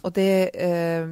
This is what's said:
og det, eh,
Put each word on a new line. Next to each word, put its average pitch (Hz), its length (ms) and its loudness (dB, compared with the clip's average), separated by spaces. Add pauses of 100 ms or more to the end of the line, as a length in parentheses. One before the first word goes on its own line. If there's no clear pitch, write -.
og 180 100 -6
det, 190 400 2
eh, 170 580 -2